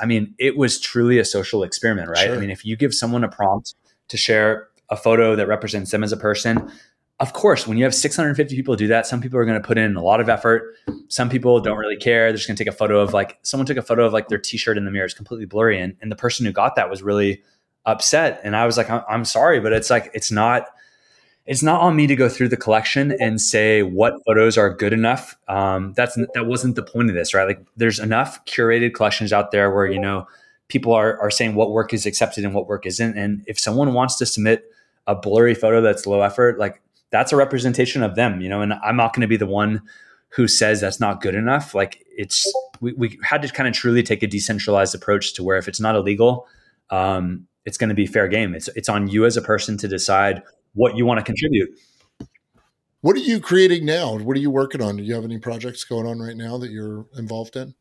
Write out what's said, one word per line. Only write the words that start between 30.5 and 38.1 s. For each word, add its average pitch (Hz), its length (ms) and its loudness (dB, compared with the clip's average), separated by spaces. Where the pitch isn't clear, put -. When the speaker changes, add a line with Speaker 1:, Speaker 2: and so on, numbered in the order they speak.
Speaker 1:
people 117 260 0
are, 110 260 2
are 104 120 0
saying 110 240 -2
what 107 160 2
work 110 240 0
is 104 100 -4
accepted 104 400 -2
and 98 80 -4
what 98 140 -2
work 101 180 -6
isn't. 104 320 -4
And 101 300 -4
if 107 100 -8
someone 127 360 0
wants 127 240 0
to 123 100 -2
submit 110 380 0
a 101 80 0
blurry 107 400 4
photo 110 260 4
that's 107 240 0
low 101 160 2
effort, 117 380 2
like, 101 200 -4
that's 120 220 0
a 147 60 4
representation 127 640 0
of 90 120 -2